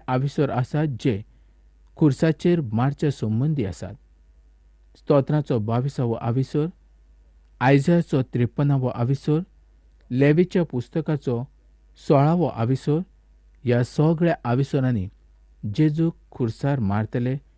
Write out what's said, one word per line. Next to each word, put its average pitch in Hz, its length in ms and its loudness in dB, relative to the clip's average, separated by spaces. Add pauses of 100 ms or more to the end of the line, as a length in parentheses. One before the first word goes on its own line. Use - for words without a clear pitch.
आविसर 135 420 -2
आसात 127 380 -2
जे 117 340 -4 (760)
खुर्साचेर 160 640 2
मारच्या 135 500 -2
संबंदी 123 540 -2
आसात. 92 280 -10 (1040)
स्तोत्राचो 143 640 0
बाविसावो 123 540 -2
आविसर, 131 540 -2 (920)
आयजायाचो 139 600 4
त्रेपन्नावो 127 640 0
आविसर, 139 520 0 (720)
लेवीच्या 151 520 4
पुस्तकाचो 131 800 -4 (640)
सोळावो 156 380 4
आविसर, 131 540 -2 (640)
ह्या 120 200 2
सगळ्या 160 600 2
आविसरांनी 123 640 -2 (680)
जेजूक 156 400 0 (160)
खुर्सार 139 480 -4
मारतले 113 580 -2 (200)